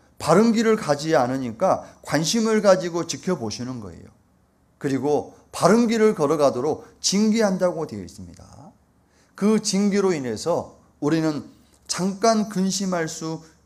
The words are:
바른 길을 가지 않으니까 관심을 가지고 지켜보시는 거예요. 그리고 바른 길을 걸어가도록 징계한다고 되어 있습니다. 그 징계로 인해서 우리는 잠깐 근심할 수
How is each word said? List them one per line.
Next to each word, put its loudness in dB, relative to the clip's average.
바른 4
길을 2
가지 0
않으니까 0
관심을 0
가지고 2
지켜보시는 -6
거예요. -16
그리고 -2
바른 4
길을 2
걸어가도록 -2
징계한다고 0
되어 -10
있습니다. -18
그 2
징계로 2
인해서 -4
우리는 0
잠깐 0
근심할 -2
수 -10